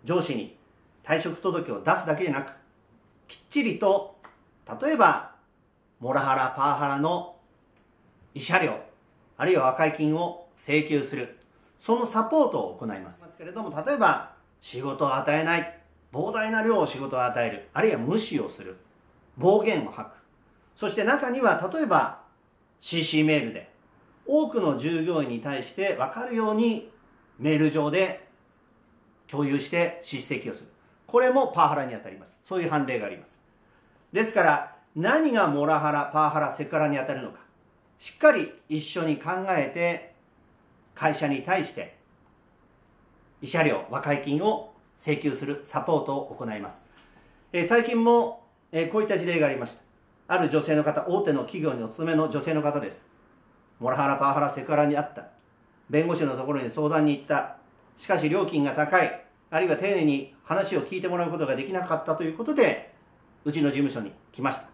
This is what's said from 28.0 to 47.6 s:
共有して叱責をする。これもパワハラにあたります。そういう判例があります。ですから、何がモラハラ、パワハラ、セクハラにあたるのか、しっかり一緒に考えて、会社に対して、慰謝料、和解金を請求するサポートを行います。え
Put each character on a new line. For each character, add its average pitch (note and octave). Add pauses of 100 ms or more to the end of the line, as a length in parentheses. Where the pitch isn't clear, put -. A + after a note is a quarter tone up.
共 C#3+
有 C#3
し C3+
て E3+
叱 -
責 -
を F#2+
す -
る。 - (380)
こ A#3+
れ B3+
も B3+
パ F3
ワ D3
ハ D3+
ラ C#3
に A#2+
あ G#2+
た -
り F#2+
ま F#2+
す。 -
そ F#3+
う F3
い E3+
う E3+
判 D3
例 B2
が G#2
あ -
り F#2
ま E2
す。 - (720)
で G3+
す A3
か G3
ら、 D3+ (180)
何 C4
が G3+
モ C#3+
ラ D3+
ハ D3+
ラ、 C#3+
パ D#3
ワ D3+
ハ D#3
ラ、 C#3+
セ D3
ク E3
ハ D3+
ラ D3+
に C#3+
あ B2+
た C#3
る C3+
の G2+
か、 - (600)
し -
っ -
か D4+
り F#3 (160)
一 D3+
緒 E3+
に D#3
考 D3+ (180)
え D3+
て、 E3+ (800)
会 D3+
社 D3+
に C#3
対 F3+
し -
て、 - (1500)
慰 -
謝 E3
料、 A#2
和 C3
解 C#3+
金 D3
を A3 (260)
請 D3
求 C#3+
す -
る C#3+
サ -
ポ D#3
ー -
ト C#3
を C#3
行 B2+
い G#2+
ま F#2
す。 - (680)
え F3